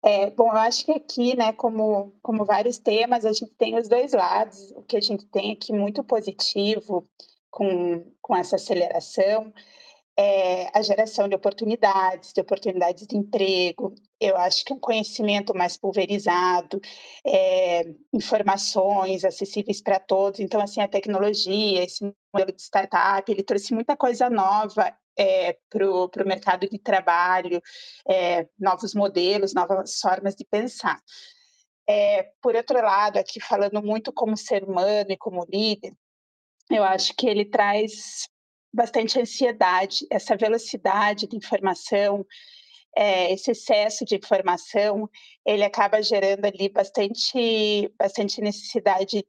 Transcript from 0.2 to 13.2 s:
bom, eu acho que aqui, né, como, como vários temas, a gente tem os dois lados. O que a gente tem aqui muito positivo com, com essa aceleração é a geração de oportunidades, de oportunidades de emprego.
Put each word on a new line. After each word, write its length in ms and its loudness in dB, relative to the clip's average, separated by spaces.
bom, 200 4
eu 80 2
acho 280 0
que 60 0
aqui, 440 0
né, 160 2
como, 720 -2
como 240 -2
vários 320 0
temas, 480 2
a 80 2
gente 220 -6
tem 220 0
os 100 -2
dois 260 2
lados. 640 0
O 80 -20
que 140 -2
a 40 2
gente 240 -4
tem 260 -2
aqui 220 -8
muito 300 -2
positivo 1040 -2
com, 600 -2
com 140 0
essa 200 -2
aceleração 960 0
é 600 2
a 60 4
geração 440 0
de 80 0
oportunidades, 960 0
de 80 0
oportunidades 680 -2
de 100 -4
emprego. 760 0